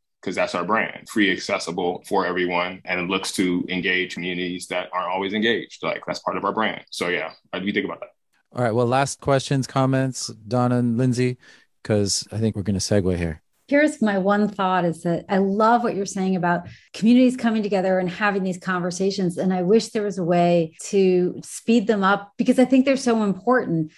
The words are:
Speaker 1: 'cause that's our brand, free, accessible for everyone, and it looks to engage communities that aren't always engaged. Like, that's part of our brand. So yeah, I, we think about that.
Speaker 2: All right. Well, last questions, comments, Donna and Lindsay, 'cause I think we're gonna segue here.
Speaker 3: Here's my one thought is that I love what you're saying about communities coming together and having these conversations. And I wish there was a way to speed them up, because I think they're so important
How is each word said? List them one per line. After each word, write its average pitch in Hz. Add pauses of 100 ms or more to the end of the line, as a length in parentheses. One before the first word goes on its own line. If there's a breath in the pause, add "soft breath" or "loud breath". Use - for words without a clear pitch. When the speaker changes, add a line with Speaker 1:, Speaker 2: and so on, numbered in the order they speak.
(220)
Speaker 1:
'cause 95
that's -
our 90
brand, 95
free, 101
accessible 90
for 95
everyone, 90
and 90
it 87
looks -
to 90
engage 92
communities 90
that 90
aren't 90
always 95
engaged. 110
Like, -
that's 87
part 95
of 92
our 98
brand. 104
So -
yeah, 82 (200)
I, 95
we 95
think 98
about 82
that. - (440)
Speaker 2:
All 123
right. 113
Well, 120
last 131
questions, 135
comments, 131
Donna 123
and 120
Lindsay, 123 (460 soft breath)
'cause 101
I 104
think 110
we're 104
gonna 95
segue 92
here. 82 (260)
Speaker 3:
Here's 302
my 202
one 202
thought 185
is 165
that 170
I 196
love 214
what 208
you're 196
saying 190
about 175 (260 loud breath)
communities 247
coming 220
together 185
and 185
having 196
these 185
conversations. 180
And 190
I 185
wish 208
there 214
was 202
a 185
way 175 (140)
to 185
speed 226
them 208
up, 202
because 254
I 254
think 262
they're 269
so 233
important 185